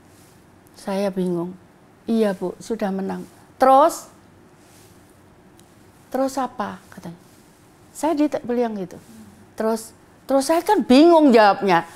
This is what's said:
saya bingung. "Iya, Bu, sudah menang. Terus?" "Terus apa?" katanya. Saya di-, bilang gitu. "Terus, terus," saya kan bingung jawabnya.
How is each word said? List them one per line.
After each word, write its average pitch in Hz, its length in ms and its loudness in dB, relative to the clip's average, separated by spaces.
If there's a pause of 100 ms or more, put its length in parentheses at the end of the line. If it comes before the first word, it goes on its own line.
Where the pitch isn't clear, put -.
(800)
saya 196 320 -4
bingung. 180 400 -6 (560)
"Iya, 220 320 0
Bu, 180 240 -8
sudah 214 320 -6
menang. 190 320 -10 (320)
Terus?" 269 480 2 (2000)
"Terus 269 320 -6
apa?" 202 480 -10
katanya. 175 320 -20 (720)
Saya 311 240 -4
di-, 294 280 -2
bilang 233 360 -4
gitu. 175 160 -12 (560)
"Terus, 220 400 -6 (320)
terus," 269 240 -2
saya 330 160 0
kan 415 160 0
bingung 302 480 6
jawabnya. 196 560 4 (120)